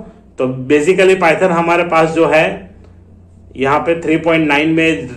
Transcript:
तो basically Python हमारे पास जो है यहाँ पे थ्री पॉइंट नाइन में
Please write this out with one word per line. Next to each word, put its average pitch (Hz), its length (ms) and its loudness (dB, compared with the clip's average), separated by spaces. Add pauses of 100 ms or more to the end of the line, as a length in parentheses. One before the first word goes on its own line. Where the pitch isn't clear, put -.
(380)
तो 131 80 -2 (220)
basically 185 520 2
Python 165 320 0
हमारे 170 320 0
पास 160 260 0
जो 165 160 2
है 156 180 2 (1120)
यहाँ 139 220 0
पे 165 220 -2
थ्री 160 180 -2
पॉइंट 160 300 0
नाइन 151 220 0
में 160 460 -2